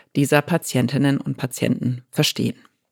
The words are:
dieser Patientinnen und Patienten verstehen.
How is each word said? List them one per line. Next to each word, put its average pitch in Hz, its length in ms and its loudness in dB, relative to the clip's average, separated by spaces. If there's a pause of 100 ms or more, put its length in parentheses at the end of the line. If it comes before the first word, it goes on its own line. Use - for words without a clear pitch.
(160)
dieser 143 260 4
Patientinnen 139 760 0
und 139 180 -6
Patienten - 720 -2
verstehen. - 460 -2 (360)